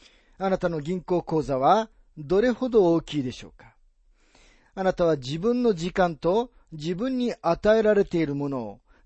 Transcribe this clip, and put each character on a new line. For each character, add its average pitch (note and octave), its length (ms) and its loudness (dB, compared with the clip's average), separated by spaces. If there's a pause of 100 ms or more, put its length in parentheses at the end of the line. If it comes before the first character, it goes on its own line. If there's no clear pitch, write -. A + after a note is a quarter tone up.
(380)
あ F#3+ 100 -2
な F#3 80 0
た F3 140 -2
の D#3+ 100 -4
銀 E3+ 220 -4
行 F3 200 0
口 D#3 200 -2
座 C3 160 -4
は F#3 320 4 (260)
ど D#3 240 0
れ B3 120 4
ほ B3+ 180 -6
ど F#3 240 4
大 D#3+ 80 0
き D3 180 -6
い - 20 -2
で B2 100 -8
し - 120 -18
ょ E2+ 40 -18
う - 40 -20
か。 - 220 -20 (1000)
あ F#3+ 100 -4
な F#3 100 2
た F3+ 100 0
は D#3+ 120 4
自 C3+ 220 -6
分 A#3+ 240 0
の A3+ 120 2
時 E3+ 180 -6
間 F3 240 0
と G#3+ 360 0 (200)
自 D#3 220 -6
分 B3+ 240 -4
に A#3+ 240 -2
与 F#3+ 340 2
え A3+ 60 4
ら G#3+ 100 4
れ G3+ 140 2
て F3 120 -2
い D#3+ 60 0
る C#3+ 100 -2
も C#3+ 140 -4
の C3+ 120 -6
を G2+ 200 -12 (260)